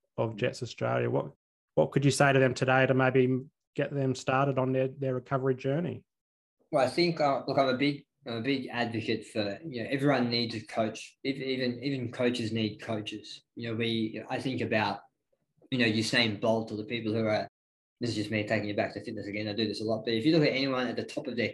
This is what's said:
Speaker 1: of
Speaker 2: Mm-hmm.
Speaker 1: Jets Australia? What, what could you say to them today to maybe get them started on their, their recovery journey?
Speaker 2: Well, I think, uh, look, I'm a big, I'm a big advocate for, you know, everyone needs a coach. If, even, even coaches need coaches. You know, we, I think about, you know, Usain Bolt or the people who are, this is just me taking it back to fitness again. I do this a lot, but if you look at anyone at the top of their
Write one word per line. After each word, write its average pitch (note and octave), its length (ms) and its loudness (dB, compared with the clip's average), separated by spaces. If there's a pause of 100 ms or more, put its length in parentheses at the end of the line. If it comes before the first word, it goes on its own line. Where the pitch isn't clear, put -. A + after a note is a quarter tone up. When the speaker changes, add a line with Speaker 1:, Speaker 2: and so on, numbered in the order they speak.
(180)
Speaker 1:
of A#2 120 0
Speaker 2:
Mm-hmm. A2+ 80 -8
Speaker 1:
Jets - 240 -2
Australia? A#2+ 460 -2
What, C#3 220 -2 (460)
what D3 160 4
could C#3+ 120 4
you C#3+ 60 6
say C#3 220 6
to C3+ 80 6
them B2+ 140 6
today C3 320 4
to C3 60 6
maybe B2+ 460 4 (380)
get C#3+ 180 -2
them C3+ 220 0
started C3+ 420 0
on C3 140 2
their, C3 160 2 (100)
their C3 160 -2
recovery C3 400 0
journey? C3+ 480 -4 (720)
Speaker 2:
Well, C#3 120 4
I - 40 4
think, F3 320 2
uh, C#3 260 2
look, C3+ 100 -2
I'm C3+ 120 4
a B2+ 100 2
big, C#3+ 260 0 (220)
I'm A#2 120 -6
a A2 40 -4
big B2+ 280 -2
advocate A2+ 560 -2
for, G2+ 380 -4
you B2 200 -8
know, G2+ 60 -8
everyone C3+ 380 2
needs A#2 280 -2
a G#2+ 40 -6
coach. - 640 -4
If, C#3 140 -2
even, B2+ 460 -4
even C3 280 -4
coaches A#2+ 420 0
need A2 300 -2
coaches. G#2+ 600 -8 (120)
You A#2 160 -8
know, A2 60 -4
we, A2+ 520 -2
I B2 120 -4
think B2 200 -2
about, G#2 380 0 (720)
you C3 80 0
know, A#2+ 80 4
Usain A2 540 2
Bolt A2+ 320 2
or G#2 40 -6
the G#2+ 80 -6
people A2 280 -4
who A2+ 140 0
are, G#2+ 220 0 (520)
this A#2+ 100 -2
is G#2 60 -4
just G#2+ 140 -2
me G#2+ 120 0
taking G#2 260 0
it G2+ 80 -6
back G2 160 -2
to G2+ 120 -10
fitness G#2 240 -10
again. G#2+ 200 -6
I G#2 40 -4
do G#2+ 160 0
this G2 120 -6
a A2 40 -6
lot, A2 200 -2
but A#2+ 100 0
if A2+ 120 0
you E3 100 6
look D3 100 6
at A#2+ 60 2
anyone C3 360 0
at B2 80 -6
the A2 80 -4
top - 220 -8
of A#2 100 -8
their A2+ 180 -2